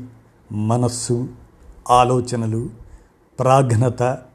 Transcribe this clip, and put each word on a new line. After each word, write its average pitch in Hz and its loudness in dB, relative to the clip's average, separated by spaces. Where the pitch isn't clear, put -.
మనస్సు, 120 -2
ఆలోచనలు, 120 0
ప్రాజ్ఞత 127 2